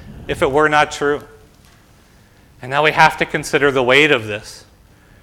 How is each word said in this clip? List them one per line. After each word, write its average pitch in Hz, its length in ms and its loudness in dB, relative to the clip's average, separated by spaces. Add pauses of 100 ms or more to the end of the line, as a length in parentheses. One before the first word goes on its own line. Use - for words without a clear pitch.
(260)
if - 160 -6
it 147 80 0
were 151 180 2
not 151 220 0
true. 147 320 -4 (1400)
And 127 80 -16
now 143 140 0
we 156 80 2
have 160 280 2
to 170 60 -2
consider 143 460 -2
the 131 100 0
weight 135 300 4
of 117 160 0
this. 107 380 -14 (580)